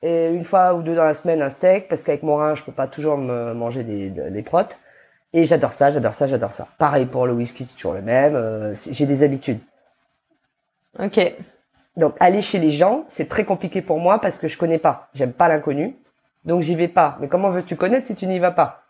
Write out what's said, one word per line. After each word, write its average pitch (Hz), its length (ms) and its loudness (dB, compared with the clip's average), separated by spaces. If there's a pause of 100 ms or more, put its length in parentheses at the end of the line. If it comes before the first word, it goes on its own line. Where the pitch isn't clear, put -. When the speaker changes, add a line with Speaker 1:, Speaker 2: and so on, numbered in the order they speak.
Speaker 1:
Et 165 280 0
une 170 160 -2
fois 185 300 4
ou 170 80 -4
deux 165 120 -2
dans 165 100 4
la 156 80 4
semaine, 160 300 0
un 139 80 -2
steak, 185 380 2
parce 160 160 -4
qu'avec 147 180 -2
mon 147 140 0
rein, 151 180 0
je 143 80 -12
peux 131 100 -16
pas 135 140 -4
toujours 147 320 -2
me 120 340 -4
manger 117 300 -6
des, 104 280 -6
des, 82 200 -8
des 104 120 -8
protes. - 360 -2 (540)
Et 165 120 4
j'adore 151 280 2
ça, 139 180 4
j'adore 120 220 -2
ça, 135 160 -2
j'adore 117 240 -4
ça. - 160 -16 (100)
Pareil 143 280 2
pour 127 200 -2
le 123 60 0
whisky, 120 320 -6
c'est 120 100 -20
toujours 85 200 -6
le 98 80 -8
même. 131 340 2
Euh, 110 380 -4
c'est, - 200 -12
j'ai 147 120 0
des 139 180 2
habitudes. 135 340 -2 (1400)
Speaker 2:
Ok. 196 360 0 (640)
Speaker 1:
Donc, 160 240 2
aller 185 220 6
chez 202 160 -2
les 160 120 4
gens, 196 380 2
c'est 156 200 -8
très - 160 -2
compliqué 190 380 -4
pour 160 160 -2
moi 185 220 2
parce 202 180 -4
que - 100 -6
je - 80 -8
connais 165 220 0
pas. 160 360 0
J'aime 131 180 -2
pas 170 160 4
l'inconnu. 151 480 -2 (480)
Donc, 170 180 0
j'y 160 140 0
vais 170 120 0
pas. 160 320 2
Mais 143 80 -6
comment 190 220 0
veux-tu 175 240 -4
connaître 233 320 0
si 220 80 -6
tu 185 140 -8
n'y 185 100 -2
vas 175 140 2
pas ? 165 380 0